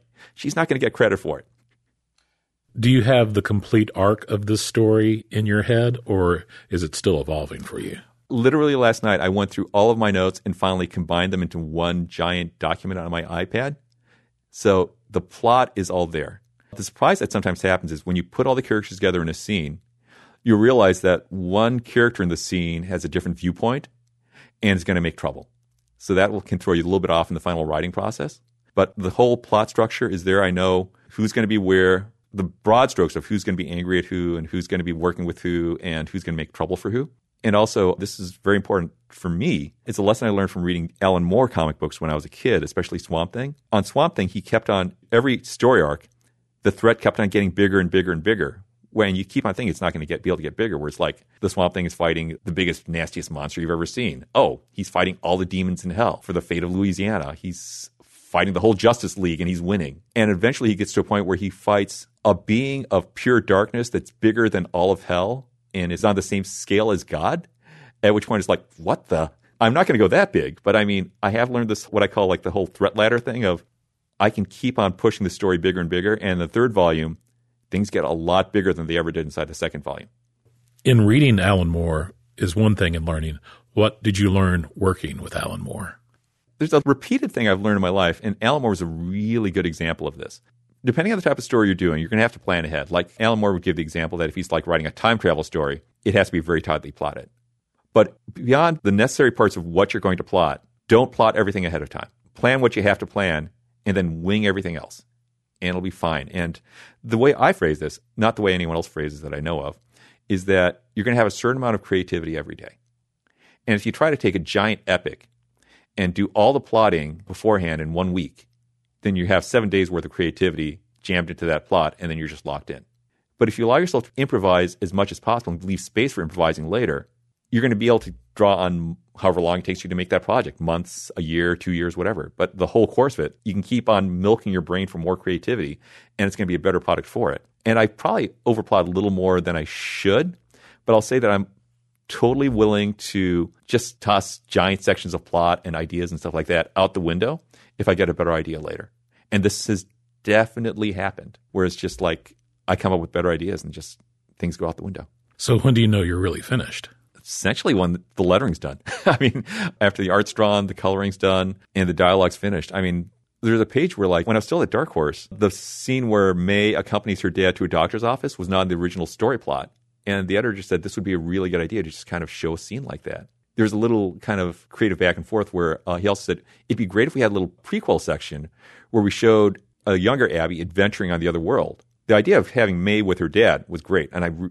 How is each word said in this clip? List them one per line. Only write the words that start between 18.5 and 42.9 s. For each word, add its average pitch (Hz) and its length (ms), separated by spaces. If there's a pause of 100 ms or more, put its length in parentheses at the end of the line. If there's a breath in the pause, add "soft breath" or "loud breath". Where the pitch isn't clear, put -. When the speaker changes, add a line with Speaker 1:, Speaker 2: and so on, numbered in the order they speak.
Speaker 1:
the 131 60
characters 104 360
together 90 240
in 82 60
a 80 60
scene, 82 480 (640 soft breath)
you 117 120
realize 104 460
that 90 280
one 104 520
character 117 420
in 87 60
the 82 80
scene 85 460
has 90 200
a 82 60
different 87 280
viewpoint 113 520 (720 soft breath)
and 98 140
is 85 60
gonna 90 180
make 82 160
trouble. 69 320 (480)
So - 160
that 98 180
will, 101 100
can - 160
throw 92 160
you 85 100
a - 20
little 92 140
bit 87 120
off 82 180
in - 40
the 80 80
final 82 240
writing 78 260
process. 110 480 (340)
But 95 240
the 92 120
whole 120 260
plot 107 340
structure 113 380
is 87 160
there. 95 180
I 92 100
know 92 400 (180 soft breath)
who's 107 240
gonna 110 140
be 107 100
where, 92 540 (220)
the 98 100
broad 113 480
strokes 82 260
of 78 80
who's 101 180
gonna 92 140
be 78 120
angry 90 300
at 85 60
who 87 320
and 80 100
who's 90 200
gonna 90 180
be 87 80
working 87 320
with 85 160
who 85 420
and 80 240
who's 95 160
gonna 82 140
make 78 160
trouble 87 240
for 98 140
who. 131 180 (340)
And 107 120
also, 104 400
this - 240
is 90 140
very 98 220
important 98 360 (180)
for - 200
me. 104 440 (120)
It's 117 120
a 101 60
lesson 110 240
I 107 40
learned 98 200
from 87 120
reading 87 380
Alan 92 220
Moore 107 240
comic 80 320
books 78 200
when 80 120
I 76 40
was 76 80
a 76 60
kid, 98 340
especially 90 360